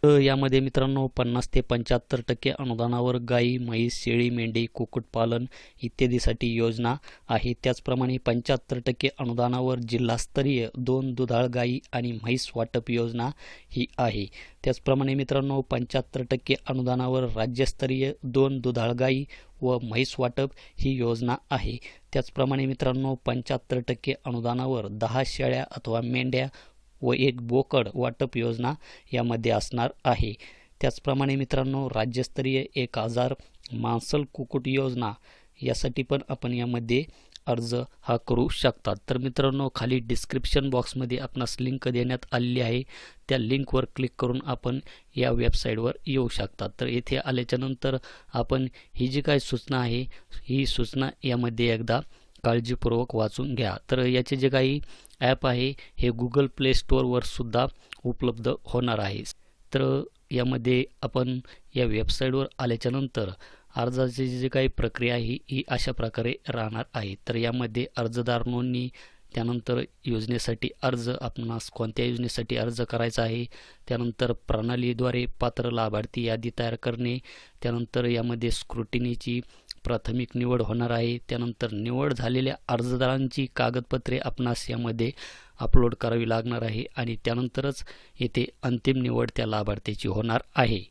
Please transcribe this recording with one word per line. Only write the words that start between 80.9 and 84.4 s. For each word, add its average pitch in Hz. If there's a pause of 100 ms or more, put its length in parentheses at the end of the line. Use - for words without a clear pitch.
त्यानंतर 120
निवड 123
झालेल्या 127 (120)
अर्जदारांची 127
कागदपत्रे 123
आपणास 123